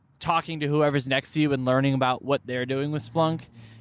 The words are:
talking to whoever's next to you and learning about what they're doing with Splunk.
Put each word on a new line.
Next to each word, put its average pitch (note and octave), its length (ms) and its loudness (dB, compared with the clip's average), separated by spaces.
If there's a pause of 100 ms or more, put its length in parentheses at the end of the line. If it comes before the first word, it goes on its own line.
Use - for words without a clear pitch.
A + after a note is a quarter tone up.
(200)
talking E3 400 -2
to D3 80 -2
whoever's C#3+ 400 2
next C3+ 260 -2
to D#3 80 2
you D3+ 100 2
and C3 140 -2
learning C3+ 300 4
about B2+ 280 0
what C3+ 220 0
they're B2 220 -4
doing C3+ 240 -4
with D3+ 200 -8
Splunk. D#3+ 300 0 (400)